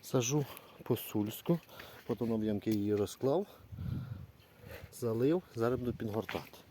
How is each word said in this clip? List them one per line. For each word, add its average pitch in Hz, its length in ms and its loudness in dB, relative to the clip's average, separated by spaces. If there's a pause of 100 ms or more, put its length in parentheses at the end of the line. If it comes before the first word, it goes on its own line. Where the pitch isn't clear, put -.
Сажу 135 440 2 (380)
посульську. 113 760 0 (480)
От 120 120 -2
воно 113 180 2
в 107 60 2
ямки 107 280 2
її 104 240 2
розклав. 135 520 2 (1500)
Залив, 123 500 2 (120)
зараз 120 240 2
буду 123 140 -2
підгортати. 104 640 -4 (140)